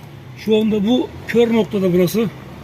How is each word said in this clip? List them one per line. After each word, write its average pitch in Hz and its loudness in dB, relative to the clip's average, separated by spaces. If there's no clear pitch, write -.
Şu 214 0
anda 214 2
bu 247 2
kör 233 4
noktada 196 2
burası. 185 2